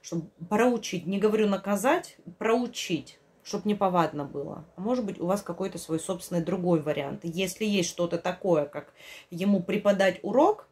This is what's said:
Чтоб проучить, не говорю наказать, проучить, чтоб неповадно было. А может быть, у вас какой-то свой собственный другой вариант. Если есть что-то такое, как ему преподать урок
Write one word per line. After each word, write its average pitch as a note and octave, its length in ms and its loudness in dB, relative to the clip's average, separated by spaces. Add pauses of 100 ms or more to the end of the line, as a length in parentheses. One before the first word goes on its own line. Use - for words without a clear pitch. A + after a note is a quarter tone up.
Чтоб E3+ 220 -6 (240)
проучить, A3 580 0
не G3 120 -2
говорю G#3+ 280 2
наказать, G3+ 720 0 (220)
проучить, A3 840 -2 (240)
чтоб G3 200 -6
неповадно F3+ 600 2
было. C#3+ 400 -8 (100)
А F3 60 -16
может A#3+ 240 0
быть, F#3+ 160 -6
у E3+ 60 -2
вас G3+ 160 0
какой-то F3+ 360 -6
свой D#3+ 220 -4
собственный F3 420 -4
другой F3 380 2
вариант. D3 420 -4
Если F#3+ 420 -2
есть G3+ 240 2
что-то E3+ 300 -2
такое, F3 460 2
как - 280 -12 (380)
ему F#3 320 2
преподать G3 600 2
урок C#4+ 500 4